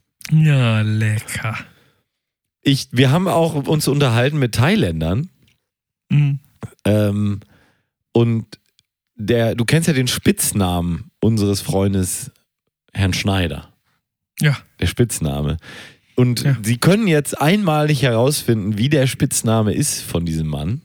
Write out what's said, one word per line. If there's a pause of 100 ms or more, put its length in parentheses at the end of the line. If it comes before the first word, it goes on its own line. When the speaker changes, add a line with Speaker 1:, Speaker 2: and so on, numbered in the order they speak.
(320)
Speaker 1:
Ja,
lecker. (1040)
Speaker 2:
Ich,
wir
haben
auch
uns
unterhalten
mit
Thailändern. (800)
Speaker 1:
Mhm. (480)
Speaker 2:
Ähm, (720)
und (680)
der,
du
kennst
ja
den
Spitznamen (100)
unseres
Freundes (640)
Herrn
Schneider. (680)
Speaker 1:
Ja. (240)
Speaker 2:
Der
Spitzname. (580)
Und
Speaker 1:
Ja.
Speaker 2:
sie
können
jetzt
einmalig
herausfinden,
wie
der
Spitzname
ist
von
diesem
Mann.